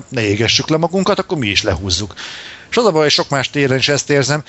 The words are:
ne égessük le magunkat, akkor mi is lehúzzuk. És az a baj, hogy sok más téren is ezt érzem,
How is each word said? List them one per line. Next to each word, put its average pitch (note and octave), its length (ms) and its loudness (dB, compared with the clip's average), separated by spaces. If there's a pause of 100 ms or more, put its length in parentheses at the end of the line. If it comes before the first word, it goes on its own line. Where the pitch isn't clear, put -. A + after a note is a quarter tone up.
ne B2 140 -4
égessük G#2+ 460 0
le D#3+ 80 2
magunkat, F3+ 420 0
akkor F#3 200 -4
mi A#2+ 80 -2
is G2 160 0
lehúzzuk. F#2+ 520 -2 (560)
És - 60 -2
az B3 80 4
a G#3+ 60 6
baj, D#3 120 4
hogy D3 80 4
sok - 180 0
más C3+ 220 -2
téren C3+ 280 2
is A#2+ 100 -2
ezt C#3+ 220 0
érzem, C#3+ 380 2